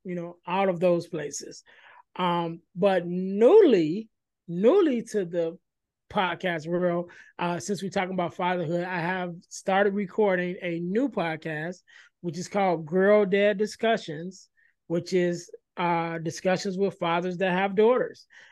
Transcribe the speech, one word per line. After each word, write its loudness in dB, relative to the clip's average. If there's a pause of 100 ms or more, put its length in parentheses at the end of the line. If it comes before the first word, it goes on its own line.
you -8
know, -10
all 0
of -2
those 2
places. -10 (540)
Um, -2 (160)
but 2
newly, 4 (380)
newly 2
to -4
the -4 (540)
podcast -2
world, -2 (300)
uh, -4
since -6
we're -6
talking -4
about -4
fatherhood, -2
I -6
have -4 (160)
started 0
recording 0
a -6
new -2
podcast, -6 (440)
which -8
is -8
called 0
Girl 4
Dad 2
Discussions, -4 (360)
which -4
is, 0 (280)
uh, -2
discussions -2
with -2
fathers -2
that 0
have 0
daughters, 2 (240)